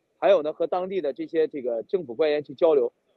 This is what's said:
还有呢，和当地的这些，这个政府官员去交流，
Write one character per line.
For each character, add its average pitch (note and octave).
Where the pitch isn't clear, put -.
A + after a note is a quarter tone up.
还 E3
有 F#3
呢， D3+
和 E3
当 F#3
地 F#3+
的 D3
这 D#3+
些， D#3
这 D3
个 A#2
政 F3+
府 A#2+
官 D#3
员 D3
去 -
交 D#3+
流， B2